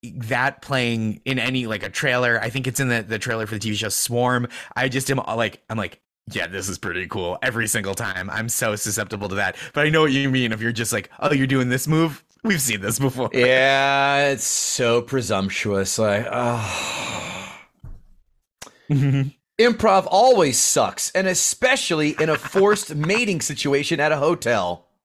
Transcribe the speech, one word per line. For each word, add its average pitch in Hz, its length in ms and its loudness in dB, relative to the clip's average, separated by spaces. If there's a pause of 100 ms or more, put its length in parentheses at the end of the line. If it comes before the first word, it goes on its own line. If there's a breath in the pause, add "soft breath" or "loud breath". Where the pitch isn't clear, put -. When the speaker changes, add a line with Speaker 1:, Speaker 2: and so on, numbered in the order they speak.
Speaker 1:
that 123 600 -2
playing 117 600 -2
in 131 140 -2
any, 127 300 -2
like, 107 160 -6
a 101 80 -8
trailer, 123 500 2
I 110 80 -4
think 123 160 -4
it's 127 140 -4
in 135 80 2
the, 117 160 0
the 107 160 -4
trailer 113 260 -4
for 104 80 -8
the 107 60 -4
T 110 100 -4
V 104 60 0
show 104 140 -4
Swarm. 123 580 0 (280 loud breath)
I 131 140 0
just 131 220 -2
am, 123 80 0
uh, - 160 -4
like, 113 340 -2
I'm 110 80 -4
like, 95 240 -6 (300)
"Yeah, 90 160 -4
this 92 200 -8
is 92 120 -8
pretty 90 260 -6
cool," 90 380 -4
every 113 240 -2
single 98 260 -2
time. 95 380 -6
I'm 110 180 -4
so 110 260 -2
susceptible 101 540 -6
to 95 60 -4
that. 95 200 -2 (180 loud breath)
But 147 120 0
I 151 60 2
know 156 100 4
what 151 120 4
you 139 180 0
mean 123 200 2
if 107 100 -6
you're 117 100 -2
just 113 220 -2
like, 104 260 -4
"Oh, 147 120 0
you're 135 140 2
doing 131 240 0
this 127 180 0
move? 160 360 2 (220)
We've 196 160 2
seen 110 200 0
this 107 180 -2
before." 127 320 0
Speaker 2:
Yeah, 139 960 4
it's 135 160 -2
so - 580 0
presumptuous. 98 960 -2
Like, 107 320 2
oh. 104 1300 -6 (1400 soft breath)
Speaker 1:
Mm-hmm. 139 380 2 (320)
Speaker 2:
Improv 208 500 4
always 190 480 6
sucks, - 520 0
and 190 160 0
especially 180 920 0
in 156 80 2
a 151 100 2
forced 202 580 2
<laughs> - 0 -
mating 190 440 0
situation 143 640 0
at 151 100 2
a 156 60 2
hotel. 117 720 0 (160)